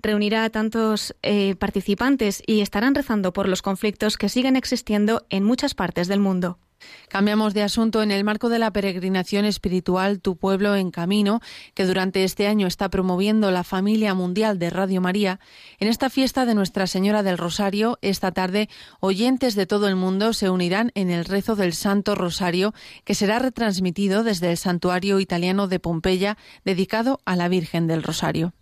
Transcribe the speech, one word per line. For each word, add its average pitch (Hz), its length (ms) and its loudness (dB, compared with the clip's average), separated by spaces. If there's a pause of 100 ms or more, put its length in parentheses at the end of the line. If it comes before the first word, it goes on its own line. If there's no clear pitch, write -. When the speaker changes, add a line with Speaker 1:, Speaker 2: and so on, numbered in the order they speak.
Speaker 1:
reunirá 214 420 0
a 226 80 0
tantos, 220 720 -2
eh, 196 320 0
participantes 208 880 0
y 214 160 2
estarán 214 320 0
rezando 214 400 0
por 196 140 0
los 185 160 -2
conflictos 208 540 -2
que 202 120 -2
siguen 262 260 2
existiendo 220 760 0
en 196 140 -2
muchas 247 300 0
partes 175 340 -2
del 202 120 0
mundo. 180 400 0 (480)
Speaker 2:
Cambiamos 208 460 2
de 208 100 0
asunto. 220 400 0
En 214 80 0
el 196 120 0
marco 214 260 0
de 233 100 2
la 220 120 2
peregrinación 190 720 0
espiritual 185 760 0
Tu 185 180 -2
Pueblo 196 380 0
en 185 160 0
Camino, 202 480 2 (340)
que 196 120 0
durante 185 380 0
este 196 240 0
año 208 200 2
está 190 220 -2
promoviendo 190 600 2
la 180 120 0
familia 202 500 0
mundial 185 460 0
de 170 100 -2
Radio 190 320 0
María, 185 380 0 (400)
en 202 80 0
esta 233 220 0
fiesta 262 360 0
de 233 100 2
Nuestra 190 320 0
Señora 202 360 0
del 185 140 0
Rosario, 196 640 -2
esta 190 300 -2
tarde, 190 380 -2 (300)
oyentes 233 560 0
de 196 100 2
todo 208 220 0
el 190 80 2
mundo 190 380 0
se 202 160 0
unirán 185 460 0
en 190 140 0
el 170 160 0
rezo 196 300 0
del 185 180 0
Santo 202 420 0
Rosario, 180 580 0 (300)
que - 120 -2
será 214 240 2
retransmitido 202 840 0
desde 180 280 0
el 170 60 0
santuario 180 640 0
italiano 185 480 0
de 180 120 -2
Pompeya, 185 580 0 (280)
dedicado 220 600 0
a 185 100 0
la 175 120 0
Virgen 170 400 0
del 160 160 0
Rosario. 160 580 -2